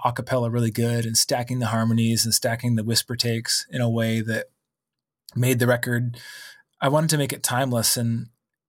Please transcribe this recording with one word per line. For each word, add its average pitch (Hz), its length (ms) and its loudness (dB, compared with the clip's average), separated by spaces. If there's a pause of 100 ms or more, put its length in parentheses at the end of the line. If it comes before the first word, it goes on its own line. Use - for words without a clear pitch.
a 120 80 2
cappella 120 380 -2
really 117 220 0
good 117 340 0
and 113 120 -4
stacking 127 420 0
the 120 80 0
harmonies 113 580 2
and 110 80 -2
stacking 117 420 0
the 110 80 0
whisper 113 320 -2
takes 113 540 -2
in 127 120 -4
a 117 80 2
way 113 320 0
that 110 260 -4 (880)
made 120 240 2
the 123 80 4
record, 120 500 0 (640)
I 139 80 4
wanted 156 220 2
to 156 60 2
make 139 140 0
it - 120 -8
timeless. 123 520 0
And, 120 320 -2 (420)